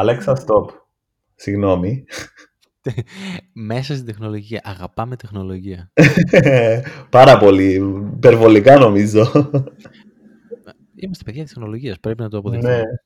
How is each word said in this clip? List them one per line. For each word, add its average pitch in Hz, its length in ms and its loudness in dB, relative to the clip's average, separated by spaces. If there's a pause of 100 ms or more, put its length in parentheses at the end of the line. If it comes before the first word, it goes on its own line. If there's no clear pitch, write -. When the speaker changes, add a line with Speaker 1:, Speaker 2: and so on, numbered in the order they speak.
Speaker 1:
Alexa, 120 320 -2
stop. 107 320 -2 (680)
Συγγνώμη. 101 680 -4 (800)
Speaker 2:
<laughs> 180 720 -14
Μέσα 123 420 -10
στην 131 120 -12
τεχνολογία. 107 580 -12
Αγαπάμε 104 520 -12
τεχνολογία. 95 760 -14 (540)
Speaker 1:
<laughs> 123 640 -2
Πάρα 127 280 8
πολύ. 98 340 4 (420)
Υπερβολικά, 113 640 6
νομίζω. 107 540 2 (1600)
Speaker 2:
Είμαστε 190 300 -16
παιδιά 123 180 -14
της 147 100 -16
τεχνολογίας. 113 480 -12
Πρέπει 113 220 -8
να 110 60 -8
το 107 100 -8
αποδεχτούμε. 120 380 -4
Speaker 1:
Ναι. 113 60 -2 (240)